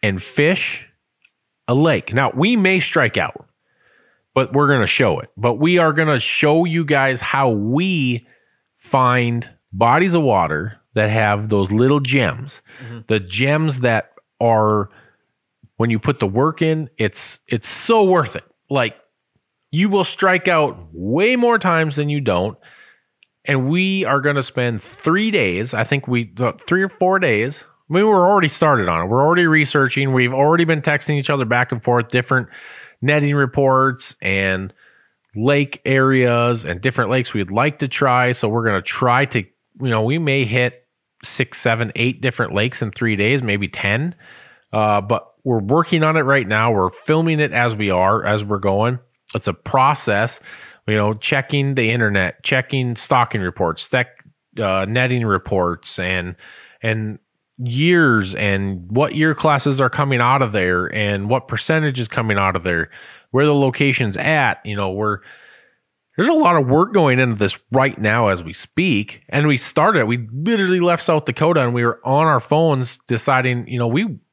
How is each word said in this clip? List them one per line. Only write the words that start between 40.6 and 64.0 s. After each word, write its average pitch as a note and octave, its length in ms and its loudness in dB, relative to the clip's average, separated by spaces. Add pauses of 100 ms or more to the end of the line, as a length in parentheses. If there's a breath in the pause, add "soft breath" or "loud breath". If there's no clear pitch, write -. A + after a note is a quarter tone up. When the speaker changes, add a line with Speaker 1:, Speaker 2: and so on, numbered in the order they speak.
Speaker 1:
six, - 360 -6
seven, A2+ 360 0
eight B2 260 -2
different B2 320 -2
lakes G#2+ 280 -2
in G#2+ 100 -4
three A2+ 240 -2
days, A#2+ 280 0
maybe G2+ 240 -2
ten. C3 480 -4 (580 loud breath)
Uh, G#2+ 280 2
but G#2 300 -4 (120)
we're A#2+ 180 -2
working D#3 420 0
on D#3+ 140 2
it D#3 40 2
right C3 260 2
now. A2 240 2
We're F#2 180 2
filming D#3+ 500 0
it D3+ 120 0
as A#2+ 240 0
we G#2 160 -2
are, F#2+ 340 2
as G#2 180 0
we're G2+ 160 -2
going. G#2 400 0 (360)
It's A2 120 -8
a F#2+ 60 0
process, A#2+ 840 0 (480 loud breath)
you G#2+ 80 0
know, G#2+ 180 0
checking C#3 640 -2
the A2+ 160 2
internet, G#2 520 0
checking B2+ 520 -2
stocking A#2 460 0
reports, F2+ 460 -4
stec-, B2 180 -2 (540)
uh, F#2+ 260 -2
netting B2 400 -2
reports, F2+ 720 -2
and, F2+ 360 -4 (460 loud breath)
and A2 380 -4 (380)
years B2 800 2
and G2 560 -2
what C#3 240 0
year D#3 180 0
classes C#3+ 480 0
are B2+ 80 2
coming C#3 320 0
out C3+ 200 2
of A2+ 100 -2
there F2+ 420 0
and G#2 360 -2
what B2 180 -2
percentage D3 520 -2
is A2+ 80 -4
coming A2 300 -2
out F#2+ 180 2
of E2+ 80 -6
there, E2+ 260 -2 (420 loud breath)
where C#3 140 2
the D3 100 4
location's C3 640 0